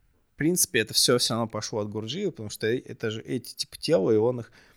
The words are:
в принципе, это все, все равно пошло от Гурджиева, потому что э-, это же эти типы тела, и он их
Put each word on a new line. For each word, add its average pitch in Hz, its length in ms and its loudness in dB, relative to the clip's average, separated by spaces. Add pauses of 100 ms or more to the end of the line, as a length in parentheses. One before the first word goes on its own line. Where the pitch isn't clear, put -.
(340)
в - 40 -16
принципе, 160 420 2
это 110 140 -2
все, - 240 4
все 120 180 0
равно 113 120 0
пошло 110 320 -6
от 104 100 -2
Гурджиева, 120 420 -4
потому 104 180 -10
что - 180 -4
э-, 120 120 2
это 117 320 -6
же 110 100 -8
эти - 340 -8
типы - 220 -8
тела, 160 340 2
и 107 60 6
он 120 240 2
их - 100 -16 (260)